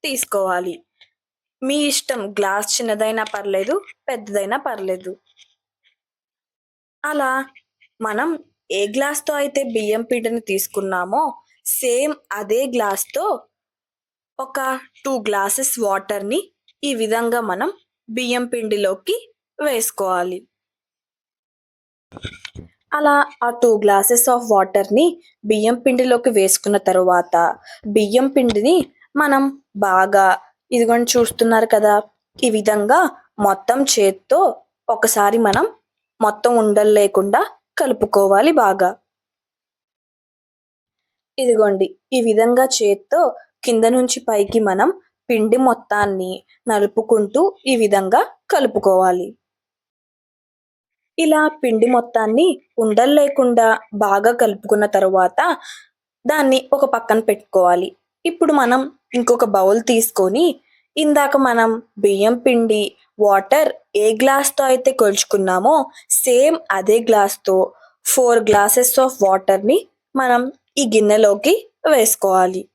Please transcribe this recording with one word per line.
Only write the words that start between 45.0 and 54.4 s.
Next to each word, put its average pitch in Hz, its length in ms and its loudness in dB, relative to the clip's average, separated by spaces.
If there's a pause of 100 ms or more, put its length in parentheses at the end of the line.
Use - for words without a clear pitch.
పిండి 220 280 0
మొత్తాన్ని 208 760 -2 (360)
నలుపుకుంటూ 214 720 0 (260)
ఈ 262 100 2
విధంగా 202 460 2 (280)
కలుపుకోవాలి. 190 760 2 (1900)
ఇలా 311 300 2
పిండి 240 380 0
మొత్తాన్ని 240 600 0 (320)
ఉండలు 233 340 2
లేకుండా 269 540 2 (280)
బాగా 202 380 2
కలుపుకున్న 208 540 0